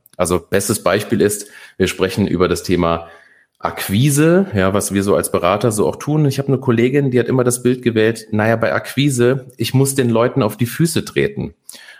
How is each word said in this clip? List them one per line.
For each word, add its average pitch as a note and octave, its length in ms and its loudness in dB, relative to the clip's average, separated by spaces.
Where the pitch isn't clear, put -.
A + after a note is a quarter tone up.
Also F2 240 0
bestes - 420 -2
Beispiel G2+ 380 0
ist, G#2 300 0
wir F#2 120 0
sprechen F#2+ 380 -2
über F2 220 0
das F2 140 -2
Thema E2+ 460 0
Akquise, D3 920 2
ja, F#2+ 200 2
was G2 180 -2
wir G2 100 0
so G2 140 2
als F2 160 -2
Berater G2 400 0
so G2+ 140 0
auch - 100 -2
tun. D3+ 300 0
Ich C3 120 -2
habe C#3 100 -4
eine C3+ 100 2
Kollegin, C3 520 2
die B2 80 2
hat A#2 100 0
immer B2+ 160 2
das A#2+ 180 -2
Bild B2 200 0
gewählt, A2 480 0
„Naja, G#2+ 260 0
bei A2+ 180 0
Akquise, C3 720 0
ich - 160 -6
muss C3+ 220 2
den B2+ 160 0
Leuten A#2 320 2
auf G#2+ 160 -2
die B2 80 -2
Füße D#3+ 400 -2
treten.“ - 480 -4